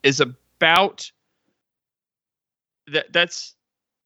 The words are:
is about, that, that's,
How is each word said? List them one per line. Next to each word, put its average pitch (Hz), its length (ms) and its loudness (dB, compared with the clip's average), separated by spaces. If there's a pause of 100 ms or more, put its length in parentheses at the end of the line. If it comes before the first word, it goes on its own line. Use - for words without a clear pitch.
is 139 180 2
about, 165 880 -2 (1800)
that, 147 240 -6
that's, - 420 -4 (520)